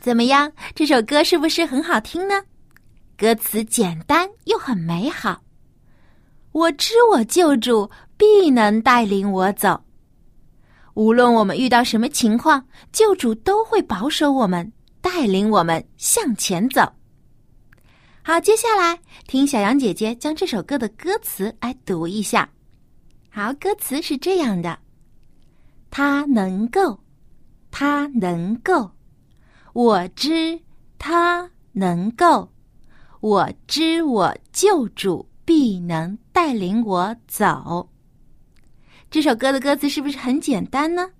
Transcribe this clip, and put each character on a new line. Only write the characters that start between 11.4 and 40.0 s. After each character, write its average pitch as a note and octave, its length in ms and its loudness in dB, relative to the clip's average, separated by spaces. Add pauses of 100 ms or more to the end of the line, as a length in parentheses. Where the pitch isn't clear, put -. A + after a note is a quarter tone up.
们 E3+ 120 -4
遇 B3 120 0
到 A#3+ 120 4
什 A#3+ 160 -2
么 A#3 120 0
情 A3+ 280 0
况， C#4 300 0 (240)
救 G#4+ 240 4
主 A3+ 180 -2
都 G4+ 300 0
会 A4 180 0
保 G3+ 280 -4
守 D4+ 200 0
我 C4 160 2
们， F3+ 240 -4 (300)
带 F4+ 260 -2
领 G3+ 240 0
我 G3 140 2
们 E3 180 0 (140)
向 E4 400 -2
前 G3 320 -4
走。 B3 240 2 (1300)
好， E4 160 0
接 F4+ 200 2
下 A4+ 180 0
来 E4+ 240 0 (280)
听 C4+ 200 0
小 A#3+ 140 0
羊 A3+ 180 2
姐 A3 140 0
姐 A3 220 -4
将 D4+ 200 -6
这 F#4 100 -4
首 G#3 160 -4
歌 C#4+ 160 -4
的 A#3 120 -4
歌 F#4+ 300 -6
词 - 420 -8
来 B3 120 -6 (120)
读 E3+ 200 -4
一 G3+ 160 -6
下。 F#3+ 280 -2 (800)
好， G#3 240 -8
歌 F#3+ 220 -4
词 C4 260 -8
是 D4 160 -6
这 F4+ 220 -2
样 G#3+ 220 -2
的 E3+ 160 -8 (1120)
：“他 C#4 360 -2
能 G#3 420 -2
够， D#4 320 0 (720)
他 C#4+ 360 -2
能 F#3 500 -4
够， D4+ 340 -2 (840)
我 A3 360 2
知 D#4+ 500 -4 (400)
他 F4 500 -2 (220)
能 F#3 400 -2
够， C#4 400 2 (720)
我 G3+ 280 2 (180)
知 E4 360 -2
我 G#3+ 340 0 (140)
救 F4+ 380 2
主 - 360 -6 (200)
必 C4 340 2
能 F3 380 -6 (160)
带 D#4+ 200 0
领 G#3 300 -2
我 G3 320 -2 (100)
走。” E3+ 640 -4 (1200)
这 D#4 120 -2
首 C#4+ 120 2
歌 B3+ 160 0
的 C4+ 120 0
歌 C#4+ 120 0
词 C#4+ 140 -2
是 C#4 140 -4